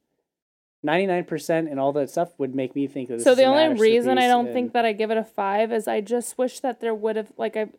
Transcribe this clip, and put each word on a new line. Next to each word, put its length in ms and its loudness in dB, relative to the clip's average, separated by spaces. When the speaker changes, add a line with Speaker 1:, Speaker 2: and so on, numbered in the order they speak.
Speaker 1:
Ninety-nine 400 0
percent 440 -2
and 100 -8
all 140 0
that 180 -2
stuff 280 -4
would 180 -4
make 180 -4
me 140 -2
think 200 -10
that 80 -6
this 80 -2
Speaker 2:
So 80 8
Speaker 1:
is 40 4
Speaker 2:
the 80 6
Speaker 1:
a 20 4
Speaker 2:
only 340 2
reason 320 4
I 20 2
Speaker 1:
masterpiece 180 4
Speaker 2:
don't 140 2
Speaker 1:
and 80 -6
Speaker 2:
think 200 -4
that 100 2
I 80 0
give 200 -4
it 40 0
a 80 -2
five 480 -2
is 140 -2
I 140 -2
just 380 -4
wish 220 -2
that 200 -4
there 140 -2
would 220 -2
have, 200 -6
like 200 -4
I, 120 -2